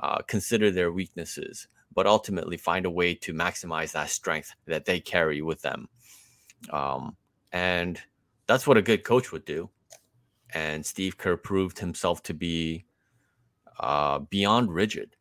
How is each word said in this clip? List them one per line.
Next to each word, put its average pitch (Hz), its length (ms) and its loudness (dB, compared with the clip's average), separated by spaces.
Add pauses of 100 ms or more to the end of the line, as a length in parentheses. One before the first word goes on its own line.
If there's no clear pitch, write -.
uh, - 220 -2
consider 107 480 2
their 90 200 2
weaknesses, - 800 -8 (260)
but 95 120 4
ultimately 98 500 4
find 90 300 0
a 90 40 0
way 87 240 2
to - 180 -10
maximize 80 600 -2
that 76 180 -4
strength - 420 -4 (140)
that 78 180 -4
they 90 140 0
carry 80 440 0
with 80 200 -4
them. - 260 -6 (840)
Um, 69 460 -4 (360)
and 87 480 0 (460)
that's 123 200 4
what 135 100 8
a 104 60 6
good 107 220 2
coach 123 280 2
would - 120 -10
do. 80 260 -6 (840)
And 78 320 -4
Steve 95 340 -4
Kerr 90 180 0
proved 95 420 -2
himself 87 460 -2
to 87 100 -6
be, 82 520 -4 (920)
uh, 71 420 0
beyond 101 540 2
rigid. - 460 -2